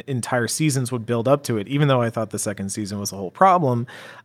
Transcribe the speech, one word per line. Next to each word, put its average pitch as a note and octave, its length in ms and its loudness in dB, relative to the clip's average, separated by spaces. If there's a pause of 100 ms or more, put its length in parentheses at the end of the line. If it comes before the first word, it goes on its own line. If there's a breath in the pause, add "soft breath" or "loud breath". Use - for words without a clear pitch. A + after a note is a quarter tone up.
entire A#2+ 420 -2
seasons C3+ 420 0
would A#2+ 140 -4
build A#2 240 0
up C#3+ 160 4
to A2+ 140 -2
it. G2+ 100 -6
Even C#3+ 200 2
though C3 120 4
I A#2 80 0
thought A2 220 -4
the G#2 80 -4
second G2 320 -4
season G#2 280 -6
was G2+ 140 -6
a F#2+ 40 -8
whole F#2+ 140 -6
problem, C#3+ 560 4 (380 loud breath)